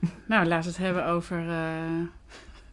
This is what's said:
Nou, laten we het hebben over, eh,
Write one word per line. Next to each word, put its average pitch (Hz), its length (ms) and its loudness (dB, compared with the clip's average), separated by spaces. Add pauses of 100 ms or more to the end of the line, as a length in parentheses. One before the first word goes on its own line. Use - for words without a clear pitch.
(260)
Nou, 214 200 6
laten 165 240 2
we 170 60 -8
het 185 100 -2
hebben 180 200 0
over, 170 420 0
eh, 160 360 -2 (880)